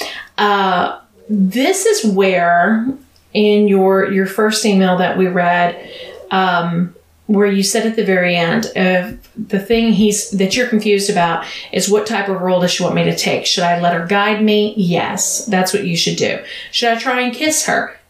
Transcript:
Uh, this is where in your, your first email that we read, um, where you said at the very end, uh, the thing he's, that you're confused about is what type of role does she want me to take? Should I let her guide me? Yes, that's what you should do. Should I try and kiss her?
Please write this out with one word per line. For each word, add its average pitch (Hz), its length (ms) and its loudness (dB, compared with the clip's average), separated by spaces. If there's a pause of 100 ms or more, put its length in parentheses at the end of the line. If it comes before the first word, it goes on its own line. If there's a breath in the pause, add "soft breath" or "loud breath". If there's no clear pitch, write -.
(360 loud breath)
Uh, 196 640 0 (280)
this 214 580 0
is 427 260 2
where 185 720 2 (480)
in 208 320 4
your, 190 460 4
your 196 140 0
first 214 380 0
email 190 340 4
that 185 200 0
we 185 80 4
read, 175 640 0 (400 loud breath)
um, 175 640 0 (320)
where 202 200 4
you 196 160 2
said 220 240 0
at 220 100 -2
the 214 80 0
very 180 320 0
end, 175 380 0
uh, 185 380 0 (240)
the 208 240 -4
thing 226 320 2
he's, 202 380 2
that 190 260 0
you're 247 120 0
confused 208 420 0
about 175 340 0 (280 loud breath)
is 185 180 -2
what 208 160 2
type 202 220 -4
of 185 120 -2
role 180 200 2
does 175 100 0
she - 120 -4
want 165 120 -2
me 170 100 2
to 170 100 0
take? 170 300 -2
Should - 200 -2
I 175 160 0
let 175 120 2
her 170 140 -4
guide 208 360 0
me? 208 360 2
Yes, 175 680 -2
that's 185 300 -2
what 196 100 -2
you 175 100 -2
should 170 220 -2
do. - 220 -2 (340 loud breath)
Should - 180 -2
I 226 80 0
try 247 220 -4
and 247 140 -2
kiss 311 320 -2
her? - 280 -4 (160)